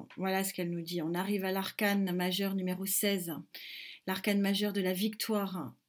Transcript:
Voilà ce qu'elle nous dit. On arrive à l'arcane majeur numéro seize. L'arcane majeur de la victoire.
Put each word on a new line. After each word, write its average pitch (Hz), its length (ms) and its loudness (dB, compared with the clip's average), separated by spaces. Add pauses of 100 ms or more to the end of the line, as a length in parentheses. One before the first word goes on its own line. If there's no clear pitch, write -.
(160)
Voilà 190 300 0
ce 196 80 -4
qu'elle 175 160 -2
nous 170 120 -2
dit. 170 200 -2
On 160 120 0
arrive 190 300 0
à 190 80 0
l'arcane 196 640 2
majeur 185 400 0
numéro 185 300 -2
seize. 190 480 2 (720)
L'arcane 190 320 2
majeur 202 320 2
de 202 80 0
la 185 140 2
victoire. 190 800 -2 (160)